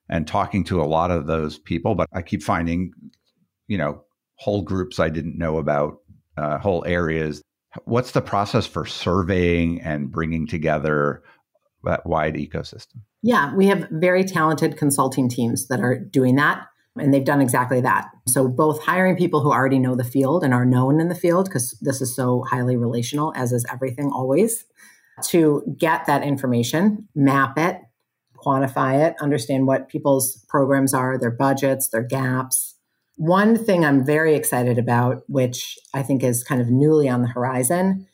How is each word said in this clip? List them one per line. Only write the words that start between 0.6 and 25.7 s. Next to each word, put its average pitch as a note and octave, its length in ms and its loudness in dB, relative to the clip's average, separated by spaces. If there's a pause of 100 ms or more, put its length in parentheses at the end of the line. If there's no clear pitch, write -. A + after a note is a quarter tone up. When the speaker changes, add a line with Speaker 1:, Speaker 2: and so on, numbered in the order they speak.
Speaker 1:
to F2+ 160 0
a D2+ 40 0
lot D#2+ 260 0
of D#2 160 -2
those D#2+ 300 -4
people, G2 380 -4
but F2 180 0
I F#2 80 -6
keep G2 220 -6
finding, E2+ 480 -2 (760)
you G#2 100 -4
know, D2 260 -4 (320)
whole G#2 260 -2
groups F#2 380 -4
I F#2 100 2
didn't D#2+ 280 -6
know D#2+ 200 -2
about, D2 400 -2 (380)
uh, D2+ 220 -4
whole F#2 280 -2
areas. D#2+ 560 -2 (440)
What's A#2+ 260 -2
the C#3 100 0
process G#2 440 0
for D#2+ 200 -6
surveying F2 960 0
and D2 300 -6
bringing D#2+ 360 -4
together D2+ 760 -2 (600)
that F2 220 -2
wide D#2+ 300 -2
ecosystem? - 640 -10 (240)
Speaker 2:
Yeah, G3 340 0
we G3 120 4
have G3 240 2
very F3+ 320 2
talented D#3+ 540 0
consulting C3+ 520 0
teams A#2+ 380 -2
that B2 120 -2
are B2 200 0
doing B2+ 380 2
that, E3 280 0 (320)
and C#3 160 2
they've C3+ 100 4
done C#3+ 180 2
exactly B2 400 2
that. G#2 280 0 (180)
So C3+ 200 2
both D3+ 340 0
hiring F#3 340 2
people D#3 260 2
who C#3+ 100 2
already C3 260 2
know B2+ 180 2
the A#2+ 80 -2
field C#3 400 0
and C3 100 2
are B2 120 2
known C3 340 4
in E3 100 0
the F3 60 -4
field, F3+ 360 0
'cause - 300 -6
this C3+ 200 -2
is B2 140 -6
so B2 340 0
highly B2+ 280 0
relational, A#2+ 580 -2
as B2+ 160 -2
is B2 200 -2
everything C3 400 -6
always, C3+ 540 0 (600)
to D3+ 520 2